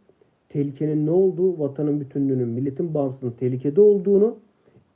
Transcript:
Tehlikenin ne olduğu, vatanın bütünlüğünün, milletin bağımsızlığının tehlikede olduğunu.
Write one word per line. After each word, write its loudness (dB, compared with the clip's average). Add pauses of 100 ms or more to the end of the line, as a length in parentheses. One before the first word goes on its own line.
(500)
Tehlikenin -2
ne 0
olduğu, 2
vatanın -2
bütünlüğünün, -2
milletin -4
bağımsızlığının -4
tehlikede 0
olduğunu. 4 (580)